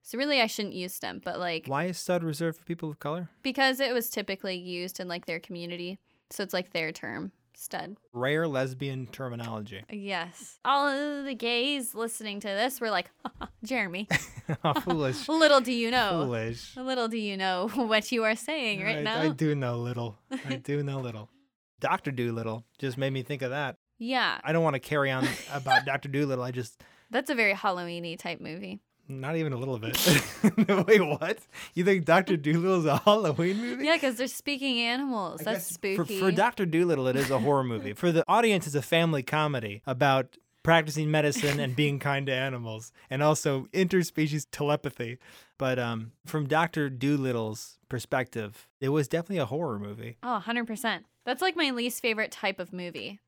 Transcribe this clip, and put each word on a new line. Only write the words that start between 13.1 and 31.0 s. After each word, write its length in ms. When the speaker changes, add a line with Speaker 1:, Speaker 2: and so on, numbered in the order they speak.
Speaker 1:
<laughs> 400
"Jeremy. 480
Speaker 2:
<laughs> 540
Oh, 80
foolish. 560
Speaker 1:
<laughs> 140
Little 180
do 100
you 180
know. 360
Speaker 2:
Foolish. 500
Speaker 1:
Little 320
do 100
you 200
know 340
<laughs> 20
what 380
you 140
are 100
saying 480
right 140
Speaker 2:
I, 60
Speaker 1:
now." 180
Speaker 2:
I 80
do 260
know 220
little. 400
I 60
Speaker 1:
<laughs> 160
Speaker 2:
do 120
know 160
little. 300
Doctor 320
Doolittle 540
just 200
made 160
me 100
think 180
of 100
that. 260
Speaker 1:
Yeah. 440
Speaker 2:
I 80
don't 140
wanna 160
carry 300
on 140
Speaker 1:
<laughs> 140
Speaker 2:
about 320
Doctor 240
Doolittle. 340
I 80
just 300
Speaker 1:
That's 200
a 60
very 180
Halloween-y 600
type 260
movie. 400
Speaker 2:
Not 280
even 180
a 40
little 220
bit. 180
<laughs> 440
Wait, 140